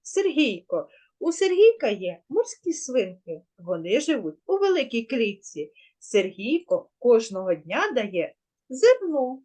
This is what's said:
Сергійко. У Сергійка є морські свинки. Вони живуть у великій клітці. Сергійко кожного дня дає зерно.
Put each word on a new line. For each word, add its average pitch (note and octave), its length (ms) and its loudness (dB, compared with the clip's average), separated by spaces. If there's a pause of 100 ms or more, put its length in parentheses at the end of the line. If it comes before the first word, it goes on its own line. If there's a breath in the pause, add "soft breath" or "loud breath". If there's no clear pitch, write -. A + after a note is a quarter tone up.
Сергійко. C#4 880 -2 (300 soft breath)
У E4 120 -2
Сергійка F#4+ 560 4
є F3+ 420 -4
морські F4+ 440 -4
свинки. F#3 680 -6 (160)
Вони F3 420 -2
живуть A#3+ 460 -4
у F#4+ 120 0
великій D4+ 480 0
клітці. G3+ 680 -4 (280 soft breath)
Сергійко G3+ 880 -2 (100)
кожного G#3+ 540 2
дня G3 380 -4
дає F#3+ 440 -4 (340)
зерно. C#4 760 2